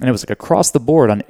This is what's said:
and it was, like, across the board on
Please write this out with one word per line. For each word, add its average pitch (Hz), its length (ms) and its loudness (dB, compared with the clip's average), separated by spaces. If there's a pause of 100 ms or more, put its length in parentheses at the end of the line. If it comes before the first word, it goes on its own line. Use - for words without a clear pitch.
and 127 80 -2
it 127 40 2
was, 104 100 -4
like, - 80 -10
across - 400 -2
the - 80 0
board 131 320 2
on 104 200 -2